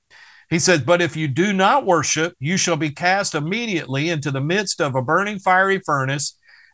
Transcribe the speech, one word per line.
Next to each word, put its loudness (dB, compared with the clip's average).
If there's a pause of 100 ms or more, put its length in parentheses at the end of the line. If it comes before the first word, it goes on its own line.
(500)
He 2
says, 4
"But 4
if -2
you -2
do 0
not 4
worship, 0
you -2
shall 0
be -2
cast 0
immediately -2
into -4
the -2
midst -2
of 0
a 0
burning 0
fiery 2
furnace. -2 (380)